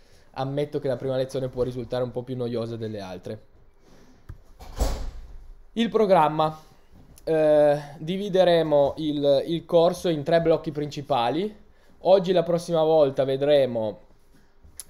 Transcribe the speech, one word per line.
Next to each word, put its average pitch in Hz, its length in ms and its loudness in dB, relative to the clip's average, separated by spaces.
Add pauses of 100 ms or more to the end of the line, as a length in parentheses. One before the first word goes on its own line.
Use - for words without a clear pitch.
(320)
ammetto 143 480 -6
che 139 80 -6
la 127 80 -2
prima 131 200 -4
lezione 131 320 -4
può 127 140 -4
risultare 123 400 -6
un 123 80 -6
po' 123 140 -8
più 127 120 -8
noiosa 117 400 -6
delle 110 240 -8
altre. 95 420 -12 (2250)
Il 226 140 0
programma. 160 840 2 (540)
Eh, 151 540 4 (160)
divideremo 170 1000 2
il, 143 480 2
il 165 180 -4
corso 175 460 2
in 151 120 -2
tre 165 200 2
blocchi 160 300 0
principali. 143 840 -4 (440)
Oggi 180 320 4
la 170 100 2
prossima 170 400 -2
volta 151 420 2
vedremo, 135 760 0 (880)